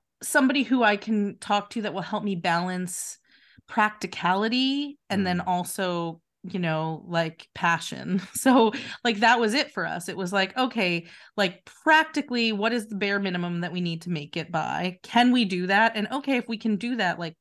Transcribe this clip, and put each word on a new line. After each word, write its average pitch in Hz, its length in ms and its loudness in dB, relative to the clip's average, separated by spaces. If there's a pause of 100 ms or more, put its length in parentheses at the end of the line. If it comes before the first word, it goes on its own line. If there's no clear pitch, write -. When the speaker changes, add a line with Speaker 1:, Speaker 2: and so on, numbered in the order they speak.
(220)
Speaker 1:
somebody 277 420 2
who 247 200 2
I 208 140 4
can 202 420 -2
talk 202 320 -2
to 233 120 -6
that 185 100 -4
will 185 80 -4
help 208 220 -4
me 202 120 -2
balance 180 840 -4 (500)
practicality 226 1300 0 (100)
and 196 160 0
then 180 160 0
Speaker 2:
Mm. - 60 -6
Speaker 1:
also 175 720 -2 (300)
you 190 80 -4
know, 160 480 -2
like, 165 480 -4
passion. 170 720 0
<laughs> - 80 -20
So, 240 360 6 (320)
like, 226 180 0
that 240 180 6
was 220 140 2
it 277 200 0
for 180 140 -4
us. 170 220 -8
It 175 80 -8
was 185 160 -4
like, 190 240 0
"Okay, 196 500 0 (300)
like, 190 280 -2 (180)
practically, 294 680 2
what 214 220 0
is 220 140 -2
the 220 80 -10
bare 202 240 0
minimum 175 420 -2
that 175 120 -4
we 180 80 -4
need 165 220 -4
to 175 80 -8
make 147 260 -6
it 160 140 -6
by? 170 520 -4
Can 247 280 4
we 247 140 4
do 180 220 -2
that? 220 280 4
And 214 160 -2
okay, 269 260 -2
if 240 100 -4
we 226 100 -6
can 214 200 0
do 240 200 -4
that, 175 220 0
like, 165 220 -8